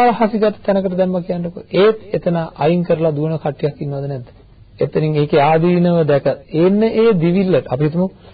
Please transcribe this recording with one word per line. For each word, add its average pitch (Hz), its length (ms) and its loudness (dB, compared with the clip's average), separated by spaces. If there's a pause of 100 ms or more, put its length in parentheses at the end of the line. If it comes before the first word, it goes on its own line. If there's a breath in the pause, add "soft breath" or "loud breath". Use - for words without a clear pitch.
රහසිගත 214 560 0
තැනකට 190 360 -2
දැම්ම 185 220 0
කියන්නකෝ. 175 520 -8
ඒත් 214 280 2 (120)
එතන 170 260 -2 (180)
අයින් 170 300 0
කරලා 160 280 0
දුවන 156 240 -2
කට්ටියක් 147 420 -6
ඉන්නවද 143 300 -8
නැද්ද? 127 240 -10 (420)
එතනින් 156 420 -2
ඒකේ 147 260 2
ආදීනව 170 600 2
දැක 143 220 0 (300)
එන්න 190 260 2
ඒ 226 320 2
දිවිල්ලට 175 560 0
අපි 135 140 -2
හිතමු 170 240 0 (260 loud breath)